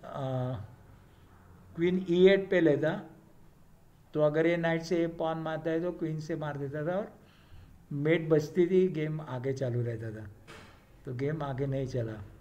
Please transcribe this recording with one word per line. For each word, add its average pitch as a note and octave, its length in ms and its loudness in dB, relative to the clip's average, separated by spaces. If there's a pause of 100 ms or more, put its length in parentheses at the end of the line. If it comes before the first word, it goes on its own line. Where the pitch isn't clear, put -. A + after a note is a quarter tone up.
आ, C3 500 -4 (1200)
queen F3+ 340 0
E F3+ 180 8
eight G3 220 6
पे F3+ 100 4
लेता, D3+ 300 4 (1200)
तो D3+ 80 2
अगर D#3 240 4
ये E3+ 100 4
knight E3 260 0
से E3+ 160 0
ये E3+ 80 2 (120)
pawn D#3+ 200 -2
मारता D#3+ 320 -4
है E3 120 0
तो F3 100 -2
queen D#3 280 -4
से D#3 160 -6
मार D3 220 -6
देता C#3+ 280 -6
था F3+ 100 -2
और G#3+ 160 -6 (800)
mate D#3 360 0
बचती E3 380 4
थी, F#3 220 4
game D#3 320 -4
आगे C3 320 -6
चालू B2 300 -2
रहता A2+ 280 -6
था, G#2+ 160 -12 (760)
तो C3 100 -8
game D3 280 -4
आगे C#3 240 -4
नहीं C3+ 200 -2
चला। A2+ 260 -4 (280)